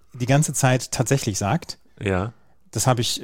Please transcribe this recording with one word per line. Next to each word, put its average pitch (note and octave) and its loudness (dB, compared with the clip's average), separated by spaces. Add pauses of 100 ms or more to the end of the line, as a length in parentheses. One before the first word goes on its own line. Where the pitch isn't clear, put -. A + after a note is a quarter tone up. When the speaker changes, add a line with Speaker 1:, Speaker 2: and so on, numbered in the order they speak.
(140)
Speaker 1:
die B2 -8
ganze C#3 2
Zeit B2+ 2
tatsächlich B2+ 0
sagt. G#2 -2 (220)
Speaker 2:
Ja. G2 0 (380)
Speaker 1:
Das - -4
habe B2 2
ich, - -4